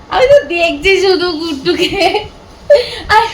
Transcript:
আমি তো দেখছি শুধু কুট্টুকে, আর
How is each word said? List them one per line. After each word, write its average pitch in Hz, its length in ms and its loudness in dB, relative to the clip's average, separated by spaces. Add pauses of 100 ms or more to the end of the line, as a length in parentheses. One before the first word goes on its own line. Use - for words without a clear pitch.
(120)
আমি 427 200 2
তো 571 60 8 (160)
দেখছি 339 360 -2 (140)
শুধু 359 220 0 (140)
কুট্টুকে, 330 560 -4 (1200)
আর 453 200 4